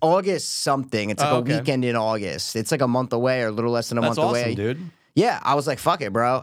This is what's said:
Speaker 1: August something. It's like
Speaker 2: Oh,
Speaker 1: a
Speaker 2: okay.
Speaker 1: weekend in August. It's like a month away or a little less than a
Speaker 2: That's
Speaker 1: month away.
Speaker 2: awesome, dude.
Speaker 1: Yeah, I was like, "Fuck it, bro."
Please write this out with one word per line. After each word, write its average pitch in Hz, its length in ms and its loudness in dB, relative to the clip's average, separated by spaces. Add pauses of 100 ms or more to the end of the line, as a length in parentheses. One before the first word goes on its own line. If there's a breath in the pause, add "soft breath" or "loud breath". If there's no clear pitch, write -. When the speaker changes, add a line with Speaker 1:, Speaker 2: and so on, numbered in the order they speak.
Speaker 1:
August 175 600 0
something. 127 480 0
It's 104 120 -2
like 147 100 2
Speaker 2:
Oh, 156 40 4
Speaker 1:
a - 40 4
Speaker 2:
okay. 120 180 0
Speaker 1:
weekend 131 260 0
in 120 120 0
August. 110 600 -2
It's 113 160 -2
like 147 100 2
a 131 60 4
month 123 240 0
away 127 300 2
or 113 60 0
a 107 40 -4
little 117 200 -2
less 117 180 -2
than 117 80 -2
a - 40 2
Speaker 2:
That's 117 140 0
Speaker 1:
month 160 140 2
away. 120 120 0
Speaker 2:
awesome, 113 120 -2
dude. 113 260 -2 (340 soft breath)
Speaker 1:
Yeah, 180 280 2
I 139 120 2
was 139 120 0
like, 135 120 -2
"Fuck 170 240 0
it, 104 100 -4
bro." 120 300 0